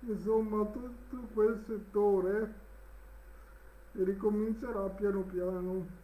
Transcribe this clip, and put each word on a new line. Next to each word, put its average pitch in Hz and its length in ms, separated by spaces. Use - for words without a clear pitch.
insomma 214 640
tutto 247 680
quel 214 320
settore 208 880
ricomincerà 214 960
piano 196 320
piano. 185 680